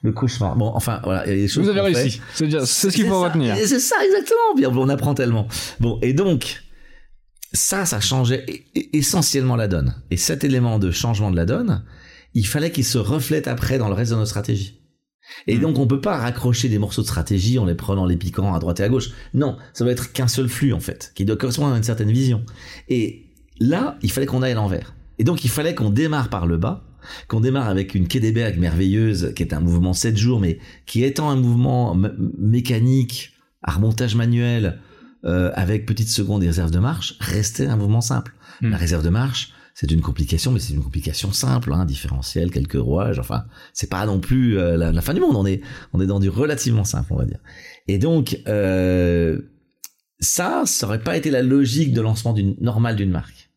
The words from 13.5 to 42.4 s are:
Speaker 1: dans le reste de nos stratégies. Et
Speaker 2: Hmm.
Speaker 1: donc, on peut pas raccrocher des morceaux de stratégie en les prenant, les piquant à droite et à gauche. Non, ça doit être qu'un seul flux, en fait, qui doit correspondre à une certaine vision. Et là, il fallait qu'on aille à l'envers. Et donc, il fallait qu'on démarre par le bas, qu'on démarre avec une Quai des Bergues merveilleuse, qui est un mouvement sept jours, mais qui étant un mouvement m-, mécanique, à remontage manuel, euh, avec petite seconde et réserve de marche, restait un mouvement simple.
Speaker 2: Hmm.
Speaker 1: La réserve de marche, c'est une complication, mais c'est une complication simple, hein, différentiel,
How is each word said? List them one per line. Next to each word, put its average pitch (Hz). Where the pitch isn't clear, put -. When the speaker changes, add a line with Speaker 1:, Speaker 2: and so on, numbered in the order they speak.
Speaker 1:
dans 110
le 98
reste 117
de 117
nos 110
stratégies. 98
Et 110
Speaker 2:
Hmm. 131
Speaker 1:
donc, 151
on 135
peut 135
pas 185
raccrocher 123
des 107
morceaux 107
de 110
stratégie 101
en 113
les 87
prenant, 95
les 87
piquant 92
à 82
droite 85
et 98
à 104
gauche. 120
Non, 135
ça -
doit 123
être 123
qu'un 127
seul 127
flux, 135
en 80
fait, -
qui 98
doit 107
correspondre 139
à -
une 113
certaine 110
vision. 120
Et -
là, 170
il -
fallait 135
qu'on 127
aille 127
à -
l'envers. 101
Et 107
donc, 165
il 123
fallait 156
qu'on 110
démarre 123
par 90
le 85
bas, 127
qu'on 110
démarre 131
avec 95
une 90
Quai 160
des 110
Bergues 110
merveilleuse, 92
qui -
est -
un 73
mouvement 87
sept 113
jours, 117
mais 85
qui 117
étant 143
un 139
mouvement 123
m-, 95
mécanique, 123
à -
remontage 113
manuel, 117
euh, 87
avec 107
petite 107
seconde 101
et 87
réserve 85
de 82
marche, 131
restait 104
un 110
mouvement 104
simple. -
Speaker 2:
Hmm. 117
Speaker 1:
La 104
réserve 85
de 82
marche, 120
c'est -
une 80
complication, 78
mais 117
c'est -
une 71
complication 69
simple, 120
hein, 90
différentiel, 69